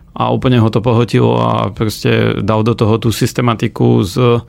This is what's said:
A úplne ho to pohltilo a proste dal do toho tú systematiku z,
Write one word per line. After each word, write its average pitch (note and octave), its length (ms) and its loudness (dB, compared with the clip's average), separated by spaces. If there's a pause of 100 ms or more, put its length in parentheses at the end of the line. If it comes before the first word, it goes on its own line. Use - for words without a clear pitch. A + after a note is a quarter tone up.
(120)
A A#2+ 200 -2
úplne B2 260 0
ho A2 80 4
to A2 140 0
pohltilo A#2+ 560 2
a A#2 340 -2
proste A2+ 720 -2
dal A2 240 0
do A#2 80 2
toho A2 240 2
tú A2+ 160 0
systematiku A#2+ 880 0
z, A#2+ 460 0